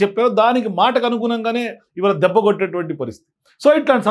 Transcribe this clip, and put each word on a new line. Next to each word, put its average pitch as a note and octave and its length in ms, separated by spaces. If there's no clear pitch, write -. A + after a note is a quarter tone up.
చెప్పారో A3 260
దానికి A#3 280
మాటకు A#3+ 280
అనుగుణంగానే A#3 560
ఇవాళ G3 140
దెబ్బ F3+ 200
కొట్టేటువంటి F3 560
పరిస్థితి. - 260
So D4+ 180
ఇట్లాంటి A#3+ 280